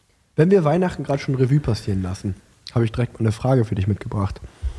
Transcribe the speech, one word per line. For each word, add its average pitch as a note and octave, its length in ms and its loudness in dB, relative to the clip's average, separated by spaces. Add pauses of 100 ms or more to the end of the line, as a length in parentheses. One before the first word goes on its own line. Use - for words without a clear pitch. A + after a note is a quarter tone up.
(380)
Wenn D#3+ 140 6
wir G3 120 6
Weihnachten F3 400 0
gerade - 160 -2
schon C#3 160 -2
Revue C3 240 4
passieren G#2+ 420 -2
lassen, F#2 340 -6 (380)
habe A#2 120 2
ich G#2+ 80 -2
direkt - 220 -4
mal - 100 -10
eine G#2+ 80 2
Frage B2+ 320 0
für G2+ 100 -4
dich F#2+ 120 -2
mitgebracht. G2+ 520 -4 (400)